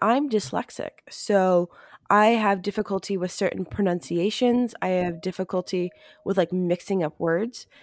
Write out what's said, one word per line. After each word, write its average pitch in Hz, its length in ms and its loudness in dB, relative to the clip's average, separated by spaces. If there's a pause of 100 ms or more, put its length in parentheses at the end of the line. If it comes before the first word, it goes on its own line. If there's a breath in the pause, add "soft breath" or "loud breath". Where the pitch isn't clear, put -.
I'm 262 260 2
dyslexic, - 600 -4 (180)
so 185 640 2 (400 soft breath)
I 208 180 6
have 214 320 2
difficulty 196 560 -4
with 180 140 -2
certain 190 340 -2
pronunciations. 202 1160 0
I 185 60 -2
have 180 340 -2
difficulty 180 680 -4 (340 soft breath)
with, 185 120 -2
like, 175 160 2
mixing 180 500 0
up 151 160 -4
words. 170 480 -2 (160 soft breath)